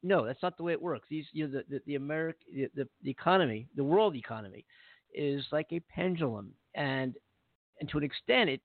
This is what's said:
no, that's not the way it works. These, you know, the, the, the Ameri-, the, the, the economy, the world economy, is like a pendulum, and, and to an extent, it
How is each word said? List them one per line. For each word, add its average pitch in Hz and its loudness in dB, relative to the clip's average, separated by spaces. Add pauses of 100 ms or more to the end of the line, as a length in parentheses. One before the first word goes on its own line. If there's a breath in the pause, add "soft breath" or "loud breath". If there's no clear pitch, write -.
no, 175 4
that's 123 -4
not 180 -2
the 165 -10
way 170 0
it 160 -2
works. 160 -4
These, 151 -6
you 151 -4
know, 135 -8
the, - -6
the, 139 -6
the 143 -4
Ameri-, 156 -2 (180)
the, 135 -2
the, 135 -2 (140)
the 135 -6
economy, 135 2
the 143 -2
world 185 4
economy, 110 -10 (480 soft breath)
is 143 0
like 156 0
a 170 -2
pendulum, 156 -2 (220)
and, 131 -2 (640)
and 147 -6
to 147 -2
an 139 0
extent, 214 2
it 135 0